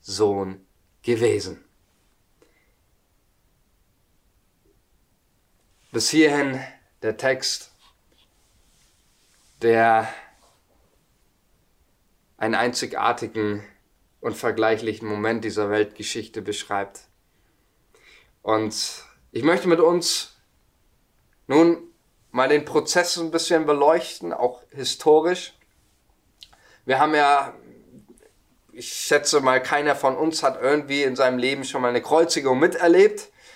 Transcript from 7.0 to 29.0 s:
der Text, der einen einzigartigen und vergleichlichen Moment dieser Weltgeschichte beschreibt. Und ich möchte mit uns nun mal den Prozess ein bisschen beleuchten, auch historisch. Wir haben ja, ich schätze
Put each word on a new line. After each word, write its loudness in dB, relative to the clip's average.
der -4
Text, -4
der 2
einen -4
einzigartigen -4
und -6
vergleichlichen -2
Moment -4
dieser -4
Weltgeschichte -6
beschreibt. -8
Und -2
ich -6
möchte 2
mit 4
uns 0
nun 6
mal 0
den 2
Prozess -2
ein -6
bisschen 0
beleuchten, 0
auch -4
historisch. 0
Wir 2
haben 2
ja, 4
ich -14
schätze 0